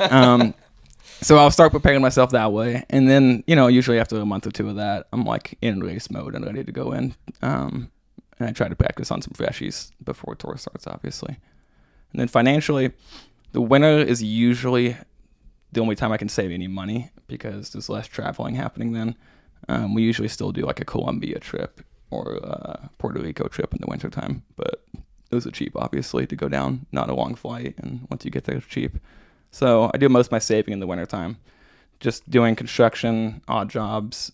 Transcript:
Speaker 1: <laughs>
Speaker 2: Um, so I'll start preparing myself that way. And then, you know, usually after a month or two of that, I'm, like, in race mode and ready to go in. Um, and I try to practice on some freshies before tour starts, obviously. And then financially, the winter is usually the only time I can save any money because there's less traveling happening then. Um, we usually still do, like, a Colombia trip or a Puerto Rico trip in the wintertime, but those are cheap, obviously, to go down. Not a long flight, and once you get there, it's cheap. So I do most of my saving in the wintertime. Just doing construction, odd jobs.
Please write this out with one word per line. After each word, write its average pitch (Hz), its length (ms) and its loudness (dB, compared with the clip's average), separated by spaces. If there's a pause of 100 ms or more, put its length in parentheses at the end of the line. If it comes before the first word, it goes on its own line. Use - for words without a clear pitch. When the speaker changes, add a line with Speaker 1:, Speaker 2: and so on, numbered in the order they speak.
Speaker 1:
<laughs> 277 60 2
Speaker 2:
Um, 123 440 8 (680)
so 156 140 8
I'll 147 140 10
start 160 220 8
preparing 143 280 4
myself 127 300 4
that 110 220 2
way. 120 360 -2
And 135 220 6
then, 131 360 6
you 165 80 4
know, 135 120 8
usually 123 320 6
after 113 180 0
a 104 80 -4
month 104 220 -4
or 101 60 -4
two 104 180 -4
of 101 60 -6
that, 101 360 -4
I'm, 120 120 -2
like, 110 360 -6
in 107 200 -2
race 92 300 -8
mode - 240 -10
and - 120 -8
ready 131 180 -8
to - 80 -12
go 131 200 -6
in. 127 220 -4 (280)
Um, 131 480 -4 (480)
and 117 100 -6
I 110 40 -8
try - 160 -4
to - 80 -8
practice - 340 -6
on - 100 -4
some - 140 -16
freshies - 560 -8 (120)
before - 320 -12
tour - 220 -14
starts, - 300 -16
obviously. - 500 -12 (760)
And - 80 -6
then 120 80 -2
financially, 135 640 0 (600)
the 123 80 -2
winter 143 380 6
is 120 240 0
usually 120 760 0 (760)
the 117 80 -2
only 110 160 0
time 113 160 -2
I 110 40 0
can 104 140 -6
save 95 220 -4
any 90 160 -8
money 101 420 -8 (160)
because 107 440 -12
there's 104 200 -14
less 110 160 -8
traveling - 480 -8
happening 117 380 -6
then. 113 220 -4 (540)
Um, 107 240 -2
we 113 100 0
usually 113 260 0
still - 240 -6
do, - 100 -4
like, - 180 -6
a - 60 -6
Colombia - 520 -4
trip - 440 -10 (280)
or - 260 -8
a - 600 -12
Puerto - 240 -6
Rico - 260 -6
trip - 280 -6
in - 80 -6
the - 80 -10
wintertime, - 520 -6 (140)
but - 260 -8 (460)
those 120 180 -2
are - 40 -8
cheap, - 260 -8
obviously, 65 500 -4
to - 80 -8
go 69 140 -4
down. 67 440 -4
Not 67 180 -2
a 65 40 -2
long 64 200 -4
flight, 120 420 -10
and 131 340 -12
once - 140 -10
you - 60 -8
get - 140 -6
there, - 120 -4
it's 120 100 -10
cheap. - 300 -8 (560)
So 117 400 2
I - 60 -4
do 139 100 6
most 123 180 6
of - 60 -6
my 113 60 -2
saving 107 340 0
in 98 80 -6
the 95 60 -8
wintertime. 90 500 -8 (640)
Just - 320 -6
doing 117 260 4
construction, 113 920 0
odd 101 200 -2
jobs. 107 640 -6